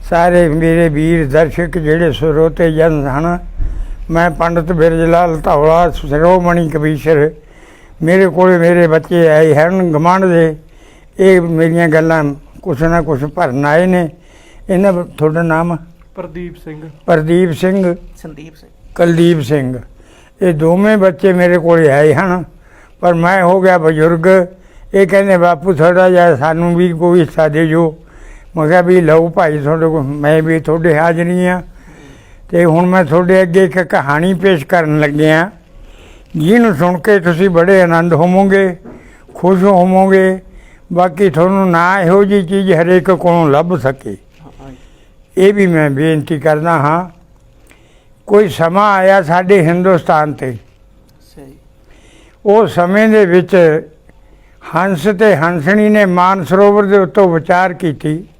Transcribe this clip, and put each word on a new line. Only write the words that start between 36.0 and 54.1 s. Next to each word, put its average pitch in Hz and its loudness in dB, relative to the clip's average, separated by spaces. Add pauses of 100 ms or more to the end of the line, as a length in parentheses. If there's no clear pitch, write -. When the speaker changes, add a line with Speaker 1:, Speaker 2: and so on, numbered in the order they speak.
Speaker 1:
ਜਿਹਨੂੰ 202 2
ਸੁਣ 175 -2
ਕੇ 208 0
ਤੁਸੀਂ 175 0
ਬੜੇ 180 2
ਆਨੰਦ 170 0
ਹੋਵੋਗੇ, 185 0 (560)
ਖੁਸ਼ 185 0
ਹੋਵੋਗੇ। 190 2 (540)
ਬਾਕੀ 180 0
ਤੁਹਾਨੂੰ 185 0
ਨਾ 180 0
ਇਹੋ 185 2
ਜਿਹੀ 196 0
ਚੀਜ਼ 196 0
ਹਰੇਕ 175 0
ਕੋਲੋਂ 170 0
ਲੱਭ 165 0
ਸਕੇ, 123 -6 (240)
Speaker 3:
ਹਾਂ। 139 -20 (640)
Speaker 1:
ਇਹ 196 4
ਵੀ 196 0
ਮੈਂ 156 0
ਬੇਨਤੀ 151 -4
ਕਰਦਾ 156 -2
ਹਾਂ। 165 -2 (1160)
ਕੋਈ 208 2
ਸਮਾਂ 185 0
ਆਇਆ 190 2
ਸਾਡੇ 180 0
ਹਿੰਦੁਸਤਾਨ 165 0
'ਤੇ, 127 -10 (760)
Speaker 3:
ਸਹੀ। 135 -20 (920)
Speaker 1:
ਉਹ 214 2
ਸਮੇਂ 185 0
ਦੇ 214 4
ਵਿੱਚ 170 2 (960)